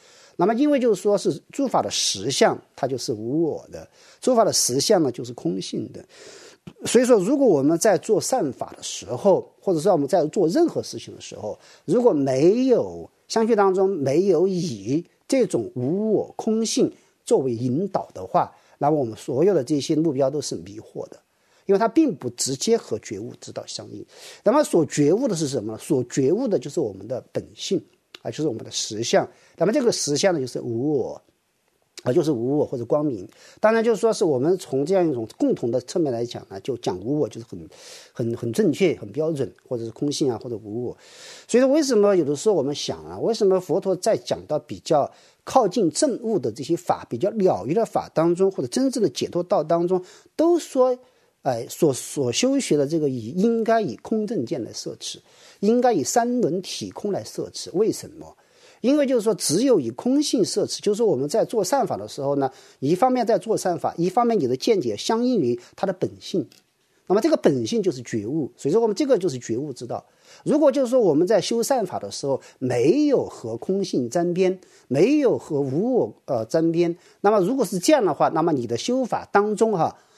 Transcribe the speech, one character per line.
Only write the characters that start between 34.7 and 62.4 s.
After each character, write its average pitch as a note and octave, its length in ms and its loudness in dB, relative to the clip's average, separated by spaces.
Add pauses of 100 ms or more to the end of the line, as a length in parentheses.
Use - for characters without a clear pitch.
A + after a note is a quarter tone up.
这 F#3 100 0
样 F3 140 2
一 D3 40 -2
种 A2+ 120 -4 (120)
共 C4+ 180 2
同 A#2 160 -4
的 B2 100 0
侧 - 160 -6
面 D3+ 140 0
来 A#2+ 140 -4
讲 - 240 -10
呢， G2 100 -12
就 B2 180 -6
讲 F#2 220 -6
无 B2 180 -4
我 C#3+ 100 0
就 A2+ 120 -12
是 A2+ 100 -16
很， - 80 -12 (540)
很， A#2 240 -4
很 A#2 160 -6
正 F#3 200 2
确、 D#3+ 280 2
很 G#2+ 140 -12
标 D#3 180 -2
准， C3+ 180 -4 (180)
或 B2+ 100 -4
者 A2+ 80 -8
是 A2+ 60 -8
空 D3 200 -4
性 C#3 180 -2
啊， A2+ 140 -2
或 B2+ 60 -10
者 A#2 80 -8
无 A2 260 -8
我。 A2 140 -8 (500)
所 A3+ 100 4
以 B3+ 60 4
说 C4 80 4
为 D#4 100 4
什 C4 160 2
么 G3+ 180 6
有 E3 100 4
的 D3 100 0
时 G#3+ 140 -2
候 G3+ 60 4
我 D3+ 60 2
们 C#3 140 -2
想 - 300 -8
啊， F2+ 120 -12
为 E3 160 -2
什 G#3+ 140 2
么 F#3+ 120 4
佛 F3+ 200 -2
陀 F#3+ 160 -2
在 F#3 220 0
讲 - 280 -6
到 D3+ 140 -2
比 G#2 220 -12
较 C#3+ 280 2 (360)
靠 B3+ 200 4
近 F#3+ 240 0
正 A#3+ 320 -2
悟 A3 160 -2
的 B2 140 -4
这 A#2+ 100 -10
些 D#3 140 -4
法， - 340 -4
比 A#2+ 80 -6
较 E3 120 0
了 F3 360 0
义 C#3 80 -2
的 A3 120 0
法 - 280 -4
当 E3+ 220 2
中， F#3+ 160 2
或 F#3+ 100 -6
者 B2+ 60 -4
真 B3+ 240 0
正 B3+ 100 -4
的 F#3 60 4
解 - 220 -4
脱 E3+ 120 -2
道 F3 220 0
当 E3+ 240 2
中， F3+ 160 0 (320)
都 E4+ 240 4
说， B3+ 400 0 (440)
哎， B2+ 260 -2
所， D3 240 2
所 B2+ 360 -4
修 C4 300 2
学 - 160 0
的 C#3+ 100 2
这 D#3+ 140 -2
个 D3 100 0
以， A#2+ 200 -6
应 A3 340 2
该 A3+ 160 2
以 D3 160 -4
空 A3 320 -4
正 G#3 180 -4
见 D3 160 -6
来 G#2 120 -10
摄 B2 260 -12
持， - 220 -12 (400)
应 A3+ 180 4
该 B3 140 4
以 D3+ 100 0
三 A#3+ 380 0
轮 F3 200 0
体 - 280 -10
空 G3+ 240 -6
来 A#2 100 -4
摄 A2+ 300 -10
持。 - 200 -12
为 G3+ 160 2
什 - 220 -4
么？ - 240 -20 (460)
因 C4 140 2
为 C#4+ 120 2
就 C4 80 2
是 A#3 60 2
说 G#3+ 120 2
只 F#3 300 0
有 B3 160 4
以 A#2 120 -2
空 C4+ 300 0
性 B3+ 240 0
摄 - 220 -2
持， - 120 -8
就 G#3 140 0
是 G3 40 -4
说 A3+ 100 2
我 E3+ 80 2
们 C3+ 120 -2
在 G3 160 0
做 G#3+ 200 0
善 A#3+ 240 0
法 A2 100 -4
的 G#2 100 -10
时 - 140 -12
候 C#3 140 -2
呢， C#3 160 0 (280)